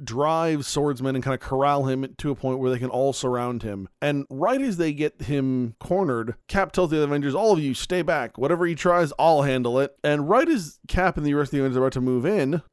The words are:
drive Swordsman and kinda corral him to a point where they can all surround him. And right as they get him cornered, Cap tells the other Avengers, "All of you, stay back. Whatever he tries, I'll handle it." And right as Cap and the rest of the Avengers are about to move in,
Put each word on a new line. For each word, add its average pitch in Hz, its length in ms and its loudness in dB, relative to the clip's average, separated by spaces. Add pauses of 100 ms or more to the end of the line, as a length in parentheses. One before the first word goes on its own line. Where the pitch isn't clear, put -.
drive 151 640 0
Swordsman 135 480 -2
and 127 80 -4
kinda 135 160 -2
corral 139 480 0
him 131 320 -4
to 147 100 -4
a 135 60 -2
point 131 240 -4
where 127 100 0
they 127 80 0
can 123 140 -4
all 131 220 0
surround 123 500 -4
him. 101 260 -8 (100)
And 143 300 -2
right 196 320 0
as 226 160 -2
they 160 160 0
get 147 300 -4
him 131 560 -2
cornered, 127 560 -2 (120)
Cap 196 240 0
tells 180 200 2
the 156 60 2
other 151 100 2
Avengers, 143 260 0
"All 214 180 2
of 170 80 4
you, 139 140 -2
stay 180 300 -2
back. 147 340 -2
Whatever 170 300 2
he 170 80 -2
tries, 175 420 2
I'll 151 240 6
handle 127 380 2
it." 139 240 0
And 147 260 2
right 262 180 4
as 208 300 -2 (100)
Cap 185 300 0
and 147 80 -2
the 143 80 2
rest 143 140 2
of 147 100 -2
the - 40 2
Avengers 131 160 0
are 131 40 4
about 131 120 2
to 131 80 -2
move 127 260 0
in, 165 340 0 (120)